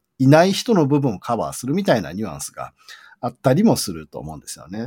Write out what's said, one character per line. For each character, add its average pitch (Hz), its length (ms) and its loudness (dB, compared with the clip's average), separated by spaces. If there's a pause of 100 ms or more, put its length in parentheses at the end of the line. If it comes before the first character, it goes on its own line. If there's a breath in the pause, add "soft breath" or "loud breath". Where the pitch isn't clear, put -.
(180)
い 131 100 4
な 156 160 8
い 196 80 2
人 233 200 -4
の 165 140 4
部 143 120 2
分 139 140 0
を 90 60 -8
カ 120 180 -6
バ 78 160 -4
ー - 20 -14
す - 120 -12
る 139 80 -4
み 202 100 -4
た 185 100 2
い 110 60 0
な 76 140 -8
ニ 107 100 -8
ュ 92 60 -8
ア 71 80 -12
ン - 20 -14
ス - 120 -12
が 65 200 -14 (480 loud breath)
あ 120 60 -4
っ 120 80 -6
た - 180 0
り 185 120 4
も 180 120 4
す - 160 -6
る 80 140 -14
と - 120 -16
思 73 140 -12
う - 60 -14
ん - 20 -18
で - 80 -20
す - 100 -16
よ 62 100 -20
ね。 110 180 -10